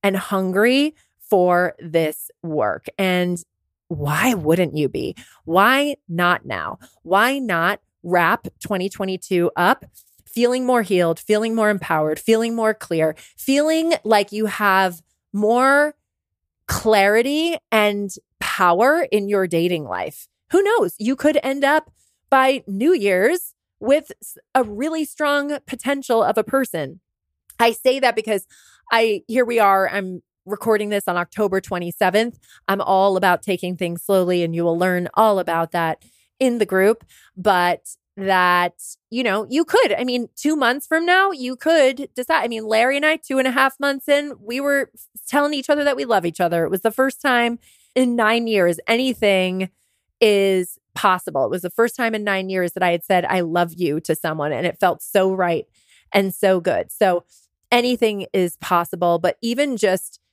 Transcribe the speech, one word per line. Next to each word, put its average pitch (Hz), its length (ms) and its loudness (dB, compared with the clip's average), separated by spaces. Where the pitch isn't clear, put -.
and 202 160 0
hungry 208 760 0
for 180 640 2
this 160 500 -4
work. 139 460 -2
And 180 460 -2
why 156 460 -2
wouldn't 165 420 0
you 151 120 0
be? 139 280 -6
Why 262 520 0
not 175 380 -2
now? 90 320 -8
Why 226 360 0
not 190 420 -2
wrap 175 420 2
twenty 190 280 -6
twenty-two 185 680 -2
up 190 280 0
feeling 247 400 -2
more 247 180 2
healed, 175 360 0
feeling 220 360 -2
more 214 140 2
empowered, 156 500 -2
feeling 226 360 0
more 220 200 0
clear, 160 420 -2
feeling 320 580 0
like 208 280 0
you 214 140 -2
have 190 560 0
more 262 640 2
clarity 233 880 2
and 208 440 0
power 214 600 2
in 202 160 0
your 196 180 0
dating 170 380 0
life? 90 420 -10
Who 381 100 4
knows? 415 360 0
You 240 180 -2
could 294 260 2
end 269 220 -2
up 302 260 0
by 269 360 4
New 226 280 2
Year's 202 600 0
with 277 320 0
s-, - 160 -20
a 262 100 2
really 285 400 -4
strong 285 640 -2
potential 254 560 -2
of - 160 0
a 214 60 0
person. 175 560 -4
I 233 140 4
say 262 280 0
that 247 160 0
because 214 300 -4
I, 226 380 2
here 240 160 2
we 233 140 -2
are, 196 300 4
I'm 185 340 -6
recording 208 440 -2
this 208 180 -2
on 180 100 -2
October 190 440 -2
twenty-seventh. 185 760 -2
I'm 196 120 -2
all 190 360 2
about 180 260 2
taking 180 340 -4
things 175 260 -6
slowly, 180 400 0
and 165 120 -4
you 170 100 -2
will 170 140 0
learn 180 360 0
all 214 240 4
about 165 340 -2
that 165 300 -4
in 247 180 0
the 214 80 0
group. 196 380 2
But 180 600 -2
that, 180 580 2
you 240 140 -4
know, 214 260 -2
you 294 160 0
could, 415 300 2
I 247 100 -4
mean, 247 320 -4
two 311 180 0
months 262 320 0
from 330 200 0
now, 381 240 2
you 254 260 -6
could 277 580 2
decide. 294 300 -2
I 240 40 -4
mean, 220 180 -8
Larry 233 320 2
and 294 80 0
I, 311 100 2
two 269 220 -4
and 262 100 0
a 254 40 -2
half 269 280 0
months 277 260 -4
in, 294 320 0
we 226 220 -8
were 277 300 0
telling 294 280 0
each 269 160 -4
other 294 140 2
that 285 120 0
we 269 80 -4
love 202 220 0
each 165 140 -6
other. 170 240 0
It 160 60 -2
was 180 120 -4
the 226 80 2
first 262 320 -2
time 240 360 0
in 247 220 2
nine 233 300 2
years 180 400 2
anything 196 840 0
is 196 580 2
possible. 185 500 0
It 110 60 -2
was 170 120 -4
the 175 80 -6
first 233 260 0
time 226 180 -4
in 214 80 -4
nine 190 280 -4
years 180 220 -2
that 185 100 -2
I 180 80 4
had 170 140 -2
said, 180 200 2
"I 185 160 0
love 170 360 0
you" 160 240 -2
to 160 140 -2
someone, 156 380 -4
and 139 140 -4
it - 120 -6
felt 180 240 0
so 190 300 0
right 175 340 -2
and 190 220 -2
so 190 260 2
good. 165 320 -2
So 180 320 0
anything 240 640 0
is 180 220 0
possible, 175 640 0
but - 220 -2
even 240 380 -2
just - 420 -2